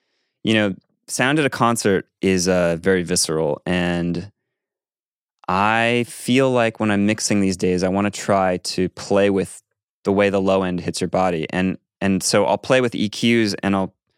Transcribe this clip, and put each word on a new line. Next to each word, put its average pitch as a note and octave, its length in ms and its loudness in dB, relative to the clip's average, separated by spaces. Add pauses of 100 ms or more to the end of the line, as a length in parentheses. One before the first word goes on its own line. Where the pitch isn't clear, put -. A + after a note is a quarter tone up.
(420)
You A2+ 120 0
know, G#2 200 2 (320)
sound C#3 320 0
at D3 80 0
a B2 40 0
concert A2+ 580 0 (120)
is, F#2 280 0
uh, F2 320 0
very F#2 240 0
visceral, D#2+ 600 -2
and F2 680 -2 (1160)
I A2+ 560 2
feel C3 460 0
like A#2 260 0
when G#2+ 140 0
I'm G2+ 140 2
mixing G#2 340 0
these F#2+ 160 0
days, F2+ 260 0
I F#2 60 0
wanna G2+ 240 -2
try F#2+ 460 0
to F#2 320 -4
play G2+ 400 2
with F#2+ 300 -2 (440)
the G2+ 80 0
way G2+ 180 4
the G2 100 0
low F#2+ 220 2
end F2+ 180 -4
hits E2+ 200 -6
your F2+ 80 -2
body. F#2 420 0
And, F#2 260 -2 (240)
and F#2+ 220 0
so G#2 220 2
I'll F#2+ 120 2
play C3 240 0
with A#2+ 140 -2
E G#2 160 -4
Qs A#2 500 0
and G2 140 0
I'll F#2+ 180 -2 (260)